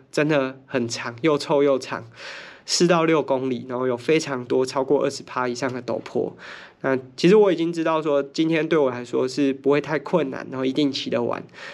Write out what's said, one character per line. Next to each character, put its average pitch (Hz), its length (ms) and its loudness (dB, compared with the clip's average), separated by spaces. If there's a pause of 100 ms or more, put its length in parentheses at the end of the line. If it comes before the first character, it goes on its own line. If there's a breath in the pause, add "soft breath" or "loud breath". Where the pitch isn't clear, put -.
真 151 180 0
的 131 400 0
很 120 200 -2
长， 120 340 -8
又 156 160 2
臭 143 260 2
又 139 140 4
长， - 280 -10 (600 loud breath)
四 - 220 2
到 170 160 4
六 165 180 4
公 131 280 -2
里， 120 180 -4
然 127 100 -6
后 127 100 -2
有 123 100 0
非 156 200 2
常 135 280 -4
多 131 200 2
超 131 160 -2
过 135 220 2
二 143 60 0
十 - 140 -8
趴 127 260 -4
以 120 60 -4
上 127 180 -4
的 123 100 -10
陡 120 160 -4
坡。 - 340 -4 (480 loud breath)
那 135 160 0 (200)
其 165 100 4
实 175 80 8
我 208 160 8
已 160 60 0
经 165 160 -2
知 165 100 -2
道 160 180 0
说 143 220 2
今 160 240 -2
天 160 180 2
对 160 140 2
我 135 100 4
来 123 140 -6
说 127 240 -2
是 135 240 0
不 139 180 0
会 143 120 4
太 147 180 -4
困 151 300 0
难， - 200 -10
然 131 80 -8
后 131 60 -2
一 131 80 0
定 143 180 2
骑 127 200 -6
得 120 120 0
完， 113 220 -4 (300 loud breath)